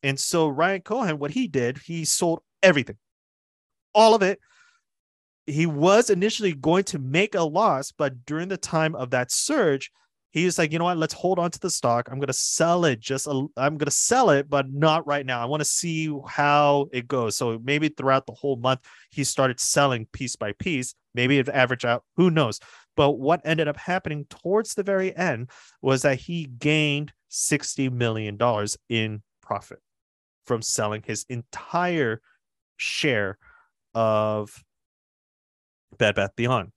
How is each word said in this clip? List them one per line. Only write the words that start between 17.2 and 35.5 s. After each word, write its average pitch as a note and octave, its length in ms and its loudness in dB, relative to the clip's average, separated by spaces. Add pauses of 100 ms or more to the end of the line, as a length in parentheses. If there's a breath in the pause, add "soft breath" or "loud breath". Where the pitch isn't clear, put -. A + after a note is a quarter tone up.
So A#2 260 -2
maybe D3 260 0
throughout C3+ 380 2
the A2+ 80 -14
whole C#3 220 -4
month, B2+ 240 0 (300 loud breath)
he C#3+ 140 -4
started C3 360 0
selling C3 520 0
piece - 240 -10
by G#2 160 -6
piece. B2+ 420 -6 (200)
Maybe B2+ 240 4
it B2 100 0
averaged B2+ 380 2
out. A#2+ 180 0 (120)
Who F3 140 6
knows? D3 300 0 (360 loud breath)
But D3 160 4
what C#3 320 0
ended D#3+ 240 0
up C#3+ 100 -6
happening D#3+ 500 -6
towards G#3 460 -4
the G3+ 80 -4
very F#3+ 340 -2
end C3+ 320 -4 (320 loud breath)
was C3 220 2
that C#3 160 2
he E3+ 260 -8
gained D3 680 -2 (160)
sixty - 600 -2
million A2 480 -2
dollars G#2 400 0 (140)
in A2 320 -2 (180)
profit - 380 -10 (680)
from A#2 160 -2
selling G#2+ 460 -4
his A2 240 -8
entire C3+ 920 -4 (560)
share G#2 600 -2 (560 soft breath)
of G#2+ 680 0 (1300)